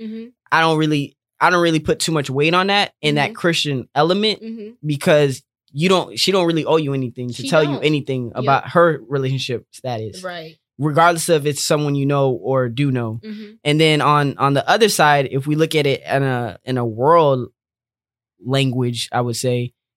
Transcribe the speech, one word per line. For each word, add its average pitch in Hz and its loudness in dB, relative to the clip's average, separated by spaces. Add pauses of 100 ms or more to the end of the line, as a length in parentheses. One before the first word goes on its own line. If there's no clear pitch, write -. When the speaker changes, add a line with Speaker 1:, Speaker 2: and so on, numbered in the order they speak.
Speaker 1:
Mm-hmm. 220 -12 (240)
Speaker 2:
I 160 6
don't 160 4
really, 151 -2 (240)
I 160 4
don't 180 4
really 160 2
put 160 -2
too - -4
much 143 -2
weight 147 0
on 185 2
that 202 0
in 147 0
that 135 0
Speaker 1:
Mm-hmm. 113 -14
Speaker 2:
Christian 147 -2
element 196 0
Speaker 1:
Mm-hmm. 226 -14 (160)
Speaker 2:
because 147 2 (300)
you 151 0
don't, 135 0
she - 0
don't 185 2
really 160 0
owe 147 4
you 143 -2
anything 123 -6
to 120 -8
Speaker 1:
She 269 -8
Speaker 2:
tell 160 4
you 143 -2
Speaker 1:
don't. 131 -2
Speaker 2:
anything 135 -2
Speaker 1:
Yep. - -12
Speaker 2:
about 139 0
her 170 4
relationship 131 -4
status. 120 -10
Speaker 1:
Right. 170 -12 (220)
Speaker 2:
Regardless 160 2
of 151 0
it's 143 -4
someone 147 0
you 139 0
know 139 2
or 127 -2
do 135 -2
know. 113 -4
Speaker 1:
Mm-hmm. 214 -14 (100)
Speaker 2:
And 147 2
then 156 4
on, 143 2
on 139 2
the 135 0
other 208 4
side, 147 2
if 135 -4
we 151 0
look 160 0
at 147 2
it 113 0
in 101 -2
a, 120 -4
in 127 -2
a 120 -2
world 135 2 (960)
language, 123 -2
I 120 0
would 120 -4
say, 123 -4 (240)